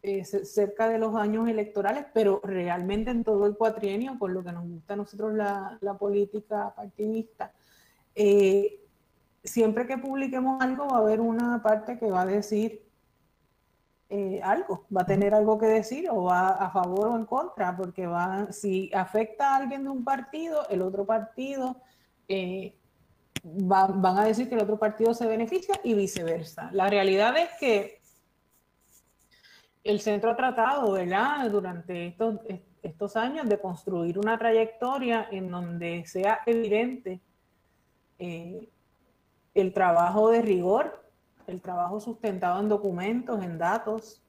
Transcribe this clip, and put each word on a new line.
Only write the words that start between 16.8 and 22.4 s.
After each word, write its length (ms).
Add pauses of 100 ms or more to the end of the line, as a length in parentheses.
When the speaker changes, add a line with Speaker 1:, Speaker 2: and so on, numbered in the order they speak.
Speaker 1:
o 80
en 100
contra, 500
porque 300
va, 460
si 420
afecta 560
a 60
alguien 260
de 80
un 140
partido, 680
el 120
otro 220
partido... 720 (520)
Eh, 440 (720)